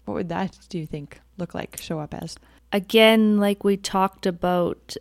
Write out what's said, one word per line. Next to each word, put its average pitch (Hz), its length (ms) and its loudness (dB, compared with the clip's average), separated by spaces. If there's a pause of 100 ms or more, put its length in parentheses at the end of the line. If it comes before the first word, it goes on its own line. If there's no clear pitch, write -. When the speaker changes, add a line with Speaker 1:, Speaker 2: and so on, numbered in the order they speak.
Speaker 1:
What 208 100 -8
would 180 140 -4
that, 180 300 -6 (100)
do 180 100 -8
you 156 80 -8
think, 147 340 -12 (180)
look 175 160 -10
like, - 260 -10
show 165 180 -8
up 151 160 -10
as? - 220 -12 (360)
Speaker 2:
Again, 220 640 4
like 202 260 0
we 202 120 2
talked 196 500 -2
about, 180 760 -2